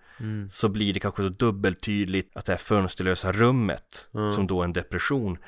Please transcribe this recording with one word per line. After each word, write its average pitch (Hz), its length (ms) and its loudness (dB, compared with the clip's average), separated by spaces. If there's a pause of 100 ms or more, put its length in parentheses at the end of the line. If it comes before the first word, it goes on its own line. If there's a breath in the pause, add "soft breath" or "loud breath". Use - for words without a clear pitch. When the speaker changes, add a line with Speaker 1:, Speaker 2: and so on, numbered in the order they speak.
(200 loud breath)
Speaker 1:
Mm. 107 300 -6
Speaker 2:
så 110 200 2
blir 101 240 0
det 98 60 0
kanske 101 240 -2
så 95 60 2
dubbeltydligt 98 1080 0
att - 80 -10
det 98 60 -2
här 87 60 0
fönsterlösa 92 760 0
rummet, 113 840 0
Speaker 1:
Mm. 107 180 0
Speaker 2:
som 101 160 0
då 92 140 0
är 87 40 0
en 87 80 -2
depression, 92 640 -2 (100)